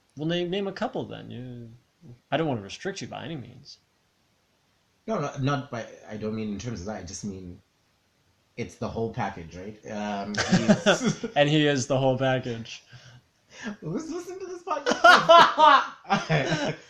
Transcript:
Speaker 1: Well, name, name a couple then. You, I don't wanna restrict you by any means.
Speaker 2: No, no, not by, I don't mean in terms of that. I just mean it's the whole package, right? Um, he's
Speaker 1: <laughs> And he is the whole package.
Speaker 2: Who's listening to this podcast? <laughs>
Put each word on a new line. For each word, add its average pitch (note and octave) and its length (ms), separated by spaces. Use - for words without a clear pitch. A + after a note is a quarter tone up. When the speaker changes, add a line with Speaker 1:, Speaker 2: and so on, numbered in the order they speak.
Speaker 1:
Well, D3+ 100
name, F3 220
name G3 180
a F#3+ 60
couple G3+ 320
then. A2 260
You, A#2+ 380
I C#3 60
don't D#3+ 100
wanna A#2+ 140
restrict F3+ 400
you B2 60
by G#2 180
any D#3+ 120
means. - 400
Speaker 2:
No, G#3+ 120
no, C#3+ 200
not C3 320
by, A2+ 140
I G#2+ 80
don't G#2+ 180
mean A2 180
in F#2+ 60
terms A2 220
of F2 60
that. F#2+ 140
I - 20
just F2+ 220
mean F#2 340
it's G#2 180
the A2+ 120
whole A2 260
package, F2+ 420
right? F#2+ 360
Um, G#2 420
he's F#3+ 720
Speaker 1:
<laughs> A3 100
And C#3+ 140
he D3+ 180
is C#3 200
the C3+ 100
whole C3 200
package. B2 640
Speaker 2:
Who's A3+ 300
listening F4+ 280
to G4 80
this F4+ 160
podcast? D#4 400
<laughs> C#4 1700